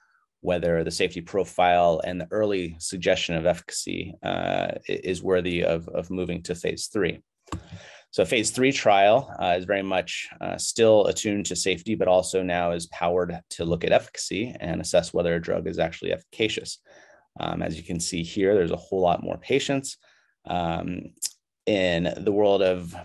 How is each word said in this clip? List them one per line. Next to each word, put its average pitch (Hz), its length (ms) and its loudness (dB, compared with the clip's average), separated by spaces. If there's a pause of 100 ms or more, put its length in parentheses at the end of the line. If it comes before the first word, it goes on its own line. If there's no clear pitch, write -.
(420)
whether 85 420 0
the 85 80 -6
safety 87 300 -2
profile 87 840 2
and 90 160 -6
the 85 120 -10
early 98 480 -2
suggestion 90 560 -2
of 80 100 0
efficacy, - 800 -4
uh, 50 480 -2 (180)
i-, 50 140 -4
is 90 200 -4
worthy 90 400 0
of, 85 240 0
of 87 220 -4
moving 87 340 -4
to 87 120 -4
phase - 320 -4
three. - 340 -2 (880)
So 98 160 4
phase 110 260 0
three 131 200 4
trial, 107 680 6
uh, 90 180 2
is 90 80 -4
very 98 180 0
much, 92 440 -2 (140)
uh, 90 160 -6
still 110 480 6
attuned 101 400 -2
to 90 100 -6
safety, 92 400 -2
but 92 140 2
also 92 320 4
now 87 300 0
is 85 160 -4
powered 87 520 -2 (120)
to - 140 -6
look 85 200 -2
at - 80 2
efficacy - 640 -2
and 85 220 -4
assess - 320 0
whether 87 220 2
a 85 60 -2
drug 87 260 -2
is 87 120 -4
actually 85 320 -2
efficacious. - 680 -4 (600)
Um, 50 220 -4
as 82 160 -6
you 85 60 -14
can 85 160 -6
see 85 240 -4
here, 98 320 2
there's 87 160 4
a 85 60 -4
whole 95 240 -4
lot 87 220 2
more - 140 -6
patients. 135 600 -2 (480)
Um, 87 680 -4 (520)
in 90 520 2
the 104 160 -2
world 101 280 4
of 90 320 0 (120)